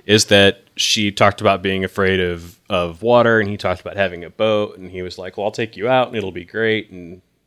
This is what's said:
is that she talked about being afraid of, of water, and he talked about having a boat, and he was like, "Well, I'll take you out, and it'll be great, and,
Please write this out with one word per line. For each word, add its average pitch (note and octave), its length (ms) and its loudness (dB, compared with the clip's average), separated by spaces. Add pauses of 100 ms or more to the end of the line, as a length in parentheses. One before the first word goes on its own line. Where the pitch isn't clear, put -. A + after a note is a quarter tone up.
is G#2+ 200 4
that G2 360 4 (140)
she G#2 360 -2
talked G#2 300 2
about G2 180 2
being F#2+ 240 -2
afraid F#2+ 340 0
of, F2 400 -6 (120)
of F2 320 -2
water, A#2 380 4
and G2+ 100 -2
he G2+ 80 -8
talked F#2 240 -4
about E2+ 140 -12
having F2 280 -4
a E2 60 -16
boat, G#2+ 480 -2
and F#2 120 -16
he F#2 120 -10
was F2+ 160 -12
like, F#2 180 -14
"Well, G2+ 100 -4
I'll A2 60 -4
take A2+ 240 -8
you F#2+ 120 -6
out, B2+ 200 2
and A#2 80 -10
it'll F#2+ 160 -6
be F2 120 -12
great, A2 460 -2
and, F2+ 300 -18 (260)